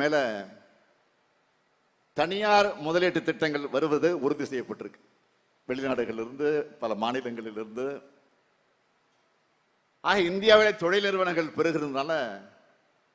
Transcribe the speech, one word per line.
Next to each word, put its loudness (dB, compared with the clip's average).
மேல 2
தனியார் 4
முதலீட்டு 2
திட்டங்கள் -2
வருவது 2
உறுதி -2
செய்யப்பட்டிருக்கு, -8
வெளிநாடுகளிலிருந்து, -2
பல -2
மாநிலங்களிலிருந்து. -6
ஆக, 2
இந்தியாவிலே 6
தொழில் 2
நிறுவனங்கள் -2
பெருகிறதுனால -2